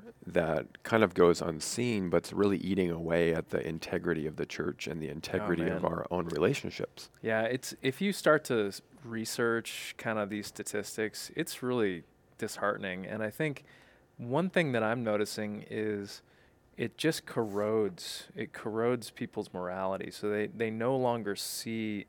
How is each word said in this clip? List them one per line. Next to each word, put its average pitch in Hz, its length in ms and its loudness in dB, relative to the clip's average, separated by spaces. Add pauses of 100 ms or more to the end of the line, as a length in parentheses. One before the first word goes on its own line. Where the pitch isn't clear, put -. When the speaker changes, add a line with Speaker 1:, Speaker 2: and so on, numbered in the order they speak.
(260)
Speaker 1:
that 78 560 0
kind 110 220 6
of 87 100 4
goes 87 260 8
unseen, 92 680 0
but 85 80 6
it's - 140 -2
really 98 260 4
eating 92 320 2
away 82 420 2
at 80 180 -2
the - 160 0
integrity 80 600 -2
of 78 100 -6
the 71 100 -2
church - 420 -4
and 80 120 -6
the 78 80 -4
Speaker 2:
Oh, 71 40 -6
Speaker 1:
integrity 85 560 0
of 82 140 0
Speaker 2:
man. 85 100 2
Speaker 1:
our - 180 -2
own 87 160 0
relationships. - 840 0 (120)
Speaker 2:
Yeah, 110 200 0
it's, 123 380 -2
if 131 200 -2
you 196 120 2
start 151 320 4
to 110 240 2
s-, - 140 -10 (220)
research 113 920 -2
kind 110 200 -2
of 104 100 0
these 104 200 -6
statistics, - 880 -4
it's - 260 -4
really 107 400 2 (360)
disheartening. 101 680 -2
And 107 160 -6
I 107 80 -2
think 151 340 -2 (520)
one 143 340 0
thing 160 220 2
that 113 100 2
I'm 117 220 2
noticing 107 640 0
is 107 520 -4 (540)
it - 220 -4
just - 260 0
corrodes, 104 1000 0 (100)
it - 180 -6
corrodes 117 580 -2
people's - 440 -6
morality. 95 560 -2
So - 180 -4
they, 104 200 2
they 110 220 -2
no 117 260 2
longer 117 400 0
see 110 720 -4